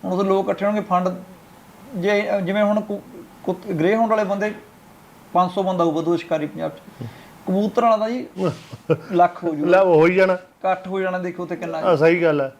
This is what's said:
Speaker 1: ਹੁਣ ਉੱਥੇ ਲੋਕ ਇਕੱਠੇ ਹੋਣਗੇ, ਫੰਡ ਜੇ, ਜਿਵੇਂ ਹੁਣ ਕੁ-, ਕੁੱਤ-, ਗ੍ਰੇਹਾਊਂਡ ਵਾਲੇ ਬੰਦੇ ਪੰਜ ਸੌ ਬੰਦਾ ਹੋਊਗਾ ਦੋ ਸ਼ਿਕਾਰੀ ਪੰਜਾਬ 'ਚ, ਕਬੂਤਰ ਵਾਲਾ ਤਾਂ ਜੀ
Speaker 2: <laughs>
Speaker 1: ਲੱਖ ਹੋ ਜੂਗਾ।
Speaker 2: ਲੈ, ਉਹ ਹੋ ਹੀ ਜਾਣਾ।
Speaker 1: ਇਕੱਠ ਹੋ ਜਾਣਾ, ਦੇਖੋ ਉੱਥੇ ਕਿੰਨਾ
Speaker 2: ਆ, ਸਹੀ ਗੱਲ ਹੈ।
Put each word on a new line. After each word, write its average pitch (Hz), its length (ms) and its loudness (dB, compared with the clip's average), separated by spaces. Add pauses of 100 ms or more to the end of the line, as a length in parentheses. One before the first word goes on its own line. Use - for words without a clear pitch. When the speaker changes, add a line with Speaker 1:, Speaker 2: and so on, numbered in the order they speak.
Speaker 1:
ਹੁਣ 185 80 -4
ਉੱਥੇ 190 160 0
ਲੋਕ 190 160 2
ਇਕੱਠੇ 196 200 -4
ਹੋਣਗੇ, 208 160 0
ਫੰਡ 180 280 0 (840)
ਜੇ, 202 280 0 (200)
ਜਿਵੇਂ 196 200 0
ਹੁਣ 208 180 2
ਕੁ-, - 420 -10 (200)
ਕੁੱਤ-, 185 300 -6
ਗ੍ਰੇਹਾਊਂਡ 208 360 2
ਵਾਲੇ 214 140 2
ਬੰਦੇ 202 300 -2 (800)
ਪੰਜ 180 180 2
ਸੌ 196 120 -2
ਬੰਦਾ 185 200 0
ਹੋਊਗਾ 165 180 0
ਦੋ 170 140 0
ਸ਼ਿਕਾਰੀ 160 300 -2
ਪੰਜਾਬ 151 260 -6
'ਚ, - 80 -18 (680)
ਕਬੂਤਰ 202 340 0
ਵਾਲਾ 226 160 4
ਤਾਂ 220 120 -2
ਜੀ 254 180 -6 (100)
Speaker 2:
<laughs> - 760 -4
Speaker 1:
ਲੱਖ 175 320 2
ਹੋ 170 120 -2
ਜੂਗਾ। 151 140 -2
Speaker 2:
ਲੈ, 185 100 6
ਉਹ 185 160 4
ਹੋ 160 120 6
ਹੀ 180 80 2
ਜਾਣਾ। 190 180 4
Speaker 1:
ਇਕੱਠ 185 540 -4
ਹੋ 190 120 -4
ਜਾਣਾ, 185 180 -2
ਦੇਖੋ 180 260 -8
ਉੱਥੇ 170 120 -6
ਕਿੰਨਾ 165 220 -8
Speaker 2:
ਆ, 170 180 2
ਸਹੀ 165 260 4
ਗੱਲ 151 200 2
ਹੈ। 135 180 -6